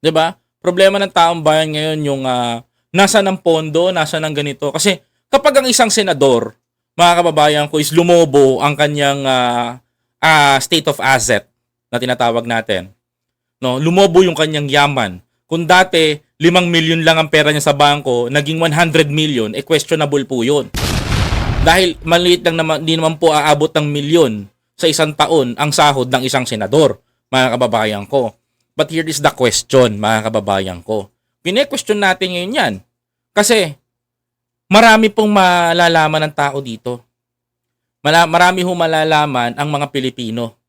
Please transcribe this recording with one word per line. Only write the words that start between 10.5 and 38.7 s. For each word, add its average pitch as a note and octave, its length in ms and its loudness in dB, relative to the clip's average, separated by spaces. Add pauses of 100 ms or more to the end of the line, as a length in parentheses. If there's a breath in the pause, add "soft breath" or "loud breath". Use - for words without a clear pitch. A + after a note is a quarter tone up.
state D#3 320 -2
of - 80 -6
asset A#2+ 480 0 (420)
na B2 80 -6
tinatawag A#2+ 460 -2
natin. A2 480 -4 (640)
No, B2+ 240 -4
lumobo F3+ 400 4
yung F3+ 160 2
kanyang D3+ 320 -4
yaman. C3 560 0 (240)
Kung E3 160 -4
dati E3+ 480 2 (320)
limang F3 240 2
milyon E3 400 0
lang D#3+ 80 4
ang D#3+ 160 -2
pera D3+ 240 2
niya D3 160 0
sa - 20 2
bangko, C#3+ 540 0
naging D3 320 -2
one D#3+ 160 0
hundred D#3+ 320 2
million, C#3+ 480 -2
eh C#3 80 -8
questionable D3 640 -2
po B2 160 -4
'yun. C#3 240 -2 (960)
Dahil F3 400 2
maliit F3 400 0
lang E3 160 -2
naman, D#3+ 240 -2
di D#3+ 160 -2
naman D#3+ 160 0
po D#3+ 160 2
aabot D3+ 400 2
ng D3+ 160 -2
milyon C#3+ 560 0 (320)
sa E3 160 0
isang D3+ 240 -2
taon C#3 400 0
ang D3 160 -4
sahod C3+ 400 2
ng B2+ 160 -2
isang B2+ 160 -2
senador, A#2+ 560 0 (320)
mga B2+ 240 0
kababayan G#2+ 480 -2
ko. A#2+ 320 -2 (400)
But D3+ 160 -2
here D#3+ 160 -4
is D3 160 -6
the D3+ 80 2
question, A#2 720 2
mga A2 260 0
kababayan G2 540 -4
ko. G#2 240 -6 (320)
Kine-question A3 640 -4
natin F#3 320 -2
ngayon F#3+ 240 -6
'yan. C#3 140 -2 (580)
Kasi G#3 400 0 (960)
marami A3 400 4
pong G#3+ 240 0
malalaman E3+ 960 2
ng D3 80 -10
tao C#3+ 240 -4
dito. A#2+ 480 -12 (960)
Mala-, E3 240 4
marami F3+ 400 2
ho - 80 -4